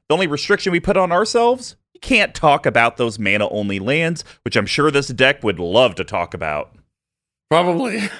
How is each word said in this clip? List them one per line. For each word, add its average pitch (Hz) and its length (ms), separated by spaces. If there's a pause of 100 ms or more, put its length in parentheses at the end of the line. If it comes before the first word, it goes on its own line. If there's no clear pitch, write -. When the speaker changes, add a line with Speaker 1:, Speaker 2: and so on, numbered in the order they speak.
Speaker 1:
The 151 80
only 185 100
restriction 170 460
we 175 80
put 190 180
on 185 140
ourselves, 233 640 (180)
you - 60
can't 214 340
talk 143 320
about 117 320
those 113 220
mana-only 101 600
lands, 160 440 (200)
which - 120
I'm 104 100
sure 151 240
this 139 200
deck 131 340
would 95 160
love 95 360
to 92 80
talk 87 300
about. 76 420 (720)
Speaker 2:
Probably. 185 600 (100)